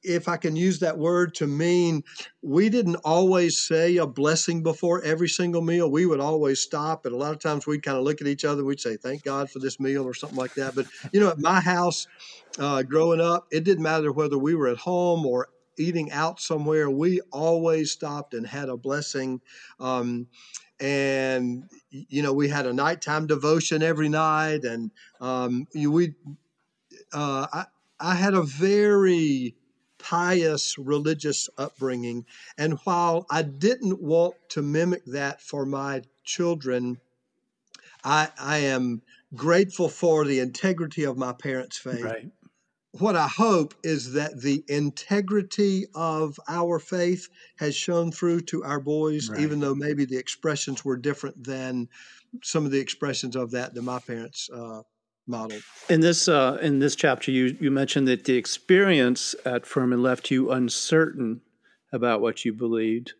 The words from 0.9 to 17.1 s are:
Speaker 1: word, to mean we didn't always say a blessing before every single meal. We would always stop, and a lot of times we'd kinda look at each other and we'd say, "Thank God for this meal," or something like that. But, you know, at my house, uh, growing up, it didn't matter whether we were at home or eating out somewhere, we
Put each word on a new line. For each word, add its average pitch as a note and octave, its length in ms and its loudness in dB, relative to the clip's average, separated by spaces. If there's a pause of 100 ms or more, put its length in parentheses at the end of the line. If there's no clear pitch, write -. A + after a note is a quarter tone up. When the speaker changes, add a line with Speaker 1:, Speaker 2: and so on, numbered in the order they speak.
Speaker 1:
word, F3 360 2
to D3+ 120 -2
mean E3 560 2 (400)
we E3+ 260 4
didn't G3+ 280 2
always F3 600 4
say E3+ 400 2
a E3 80 2
blessing D#3 560 0
before E3+ 420 0
every D#3+ 240 0
single E3+ 360 0
meal. E3+ 260 2
We D#3 160 4
would D#3 140 2
always C#3+ 400 2
stop, D#3 480 -4
and A#2+ 80 -6
a - 20 -4
lot C#3+ 140 -4
of D3+ 80 -8
times D3+ 260 -2
we'd D3+ 160 -2
kinda C3+ 200 -2
look D3+ 200 0
at D3 60 -2
each C#3+ 180 -2
other D3 140 0
and C#3 80 -2
we'd C#3 120 -4
say, A2 180 -6
"Thank C#3 260 -8
God C#3 260 -4
for - 80 -14
this C3 220 -6
meal," C#3 240 -2
or B2+ 100 -6
something C3+ 240 -10
like B2+ 180 -6
that. C3+ 200 -4
But, C3+ 100 -2 (260)
you G3 80 4
know, G3+ 100 6
at D#3 100 -2
my F3 200 4
house, F3+ 460 0 (540)
uh, C#3 240 0
growing D#3+ 360 4
up, E3+ 320 2
it D#3+ 120 0
didn't F3 200 4
matter D#3 280 0
whether C#3+ 260 0
we C#3+ 160 2
were D3+ 140 2
at A#2+ 100 0
home F3 480 0
or B2 220 0 (280)
eating D#3+ 360 -2
out D#3+ 280 -2
somewhere, D3+ 500 0
we E3 300 2 (120)